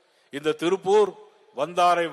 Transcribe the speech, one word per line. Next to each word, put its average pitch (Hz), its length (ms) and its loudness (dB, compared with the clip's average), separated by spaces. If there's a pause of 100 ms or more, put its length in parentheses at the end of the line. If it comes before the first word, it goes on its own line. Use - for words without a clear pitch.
(380)
இந்த 151 240 -2
திருப்பூர் 185 500 2 (500)
வந்தாரை 175 520 0